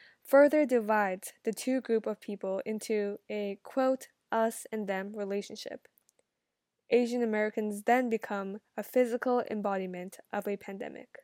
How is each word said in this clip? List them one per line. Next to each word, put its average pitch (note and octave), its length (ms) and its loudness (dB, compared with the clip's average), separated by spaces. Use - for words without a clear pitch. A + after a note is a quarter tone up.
further C#4+ 440 8
divides G#3 640 0
the A3+ 100 -2
two B3+ 280 -2
group A3+ 260 0
of G#3+ 140 -4
people G3 460 -4
into G#3 520 -2
a, G3+ 320 -4
quote, C4 460 0
"us A3+ 400 0
and G#3+ 160 -4
them" G3 300 -4
relationship. G3+ 720 -6
Asian A#3+ 300 2
Americans G#3+ 580 -2
then B3 260 4
become G3+ 520 -4
a G#3 80 -6
physical B3 680 0
embodiment F#3+ 680 -4
of G3+ 140 -4
a G3+ 100 -2
pandemic. G3 520 -12